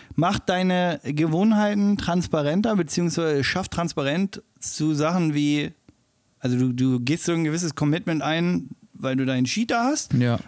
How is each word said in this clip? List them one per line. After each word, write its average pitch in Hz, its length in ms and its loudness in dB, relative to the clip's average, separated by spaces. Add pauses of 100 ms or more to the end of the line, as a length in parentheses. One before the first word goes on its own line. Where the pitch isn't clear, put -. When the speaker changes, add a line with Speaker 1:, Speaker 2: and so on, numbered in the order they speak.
(160)
Speaker 1:
mach 180 240 2
deine 180 640 0
Gewohnheiten 202 960 2
transparenter, 175 800 0
beziehungsweise 160 680 0
schaff 185 240 -2
transparent 170 760 -4 (160)
zu 156 340 -2
Sachen 156 400 2
wie, 147 380 0 (680)
also 123 180 0
du, 127 140 2
du 127 280 2
gehst 135 260 -2
so 175 80 0
ein 165 120 0
gewisses 160 280 -2
Commitment 156 480 0
ein, 165 480 0 (300)
weil 131 160 -2
du 131 120 0
deinen 127 180 0
Sheet 220 240 -2
da 233 140 0
hast, 294 300 -2
Speaker 2:
Ja. 123 340 2